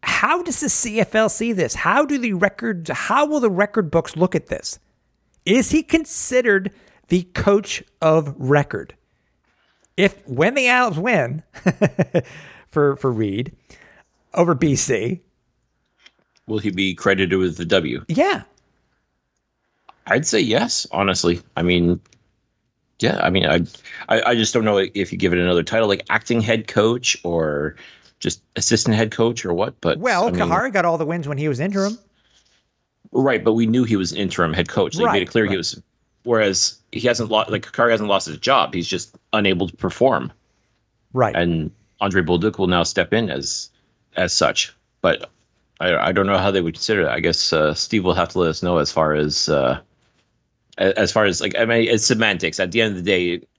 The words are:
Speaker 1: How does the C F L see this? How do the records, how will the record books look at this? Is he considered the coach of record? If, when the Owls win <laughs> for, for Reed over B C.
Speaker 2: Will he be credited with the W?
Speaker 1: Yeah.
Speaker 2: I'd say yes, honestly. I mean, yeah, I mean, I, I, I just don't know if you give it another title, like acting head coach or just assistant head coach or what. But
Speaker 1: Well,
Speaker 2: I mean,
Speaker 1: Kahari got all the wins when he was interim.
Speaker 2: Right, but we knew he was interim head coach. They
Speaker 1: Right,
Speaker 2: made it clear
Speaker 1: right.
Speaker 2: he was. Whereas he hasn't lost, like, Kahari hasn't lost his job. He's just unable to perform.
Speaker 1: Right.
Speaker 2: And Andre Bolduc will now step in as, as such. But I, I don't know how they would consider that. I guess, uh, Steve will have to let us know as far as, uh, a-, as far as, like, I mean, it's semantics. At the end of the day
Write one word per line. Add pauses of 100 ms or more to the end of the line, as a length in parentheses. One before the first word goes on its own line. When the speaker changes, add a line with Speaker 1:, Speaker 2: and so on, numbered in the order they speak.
Speaker 1:
How
does
the
C
F
L
see
this?
How
do
the
records,
how
will
the
record
books
look
at
this? (680)
Is
he
considered (380)
the (100)
coach (180)
of
record? (1000)
If, (120)
when
the
Owls
win (200)
<laughs> (460)
for,
for
Reed (760)
over
B
C. (1300)
Speaker 2:
Will
he
be
credited
with
the
W?
Speaker 1:
Yeah. (1600)
Speaker 2:
I'd
say
yes,
honestly. (140)
I
mean, (1000)
yeah,
I
mean,
I, (480)
I,
I
just
don't
know
if
you
give
it
another
title,
like
acting
head
coach
or (440)
just (140)
assistant
head
coach
or
what.
But
Speaker 1:
Well,
Speaker 2:
I
mean,
Speaker 1:
Kahari
got
all
the
wins
when
he
was
interim. (1120)
Speaker 2:
Right,
but
we
knew
he
was
interim
head
coach.
They
Speaker 1:
Right,
Speaker 2:
made
it
clear
Speaker 1:
right.
Speaker 2:
he
was. (420)
Whereas (140)
he
hasn't
lost,
like,
Kahari
hasn't
lost
his
job.
He's
just (180)
unable
to
perform. (840)
Speaker 1:
Right.
Speaker 2:
And (300)
Andre
Bolduc
will
now
step
in
as, (460)
as
such. (280)
But (500)
I, (140)
I
don't
know
how
they
would
consider
that.
I
guess,
uh,
Steve
will
have
to
let
us
know
as
far
as,
uh, (1000)
a-,
as
far
as,
like,
I
mean,
it's
semantics.
At
the
end
of
the
day (120)